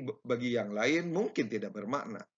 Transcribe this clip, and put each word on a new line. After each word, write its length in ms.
b-, 160
bagi 320
yang 240
lain 320
mungkin 400
tidak 240
bermakna. 480